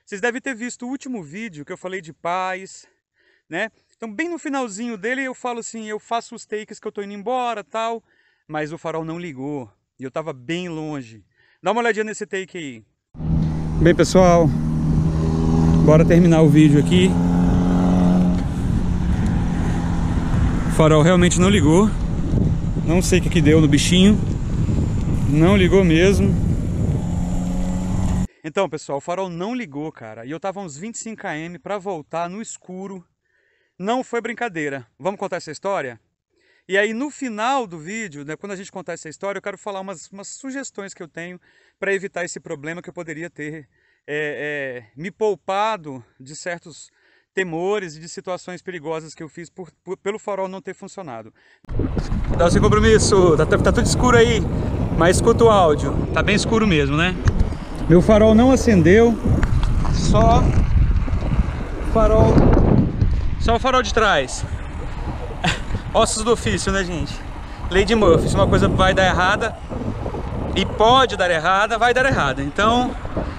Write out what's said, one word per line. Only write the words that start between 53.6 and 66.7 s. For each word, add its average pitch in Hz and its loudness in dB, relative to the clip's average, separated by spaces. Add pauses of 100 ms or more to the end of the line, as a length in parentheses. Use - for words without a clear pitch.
tudo 226 2
escuro 247 2
aí, 233 4 (580)
mas 175 4
escuta 226 4
o 226 8
áudio. 151 4 (200)
Tá 160 0
bem 202 2
escuro 220 0
mesmo, 147 2
né? 175 0 (760)
Meu 170 8
farol 220 6
não 247 6
acendeu, 220 6 (800)
só 226 4
o - 0
farol, 220 4 (1080)
só 233 2
o 226 0
farol 254 2
de - -4
trás. 175 2 (960)
<laughs> - -4
Ossos 214 0
do 233 0
ofício, 196 -2